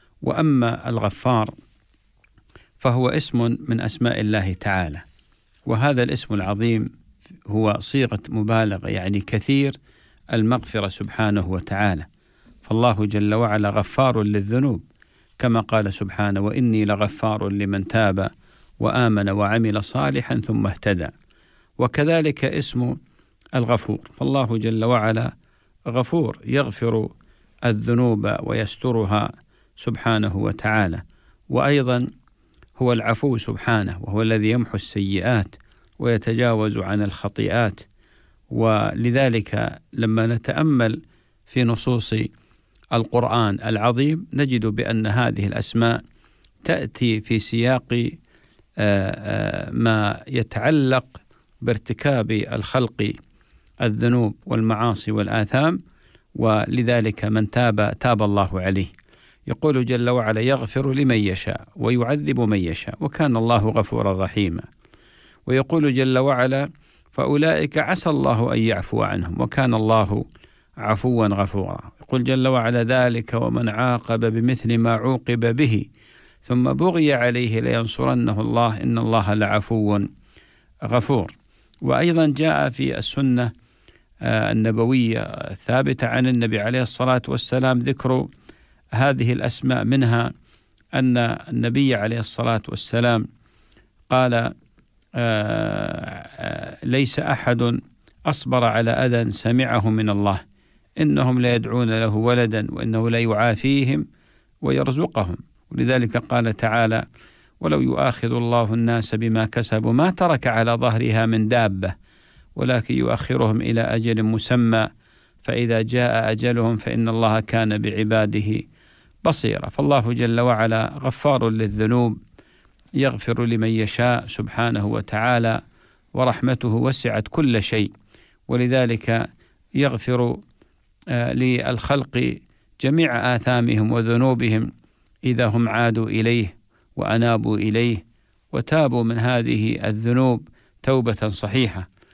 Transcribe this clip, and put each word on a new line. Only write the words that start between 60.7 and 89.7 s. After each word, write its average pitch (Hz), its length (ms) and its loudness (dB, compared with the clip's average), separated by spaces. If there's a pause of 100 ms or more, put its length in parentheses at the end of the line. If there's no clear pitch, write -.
لمن 131 240 2
يشاء 98 600 -2
ويعذب 123 640 0
من 110 180 2
يشاء، - 420 -6
وكان 143 360 0
الله 113 320 2
غفورا 104 560 0
رحيما". 90 380 -2 (840)
ويقول 135 480 2
جل 131 240 2
وعلا: 135 520 0 (400)
"فأولئك 147 680 0
عسى 180 320 -2
الله 123 440 0
أن 117 40 2
يعفو 110 440 0
عنهم، 90 380 -4
وكان 127 340 0
الله 110 500 2 (520)
عفوا 113 500 0
غفورا". 98 640 -2 (100)
يقول 127 240 -2
جل 131 240 2
وعلا: 120 340 2
"ذلك 120 520 0
ومن 117 340 0
عاقب 117 520 0
بمثل 117 580 0
ما 113 140 2
عوقب 117 640 0
به 120 280 2 (580)
ثم 127 300 2
بغي 156 400 2
عليه 120 480 0
لينصرنه 120 800 0
الله 117 420 0
إن 117 160 0
الله 113 360 2
لعفو 104 640 0 (840)
غفور". 117 520 0 (460)
وأيضا 160 440 2 (100)
جاء 147 340 2
في 131 280 -4
السنة، 123 540 0 (720)
آه، 113 300 0
النبوية 113 680 2
الثابتة 127 840 -2
عن 123 200 0
النبي 117 340 0
عليه 123 220 -2
الصلاة 127 460 0
والسلام 127 500 0
ذكر 127 500 -2 (640)
هذه 127 420 2
الأسماء، 123 520 -2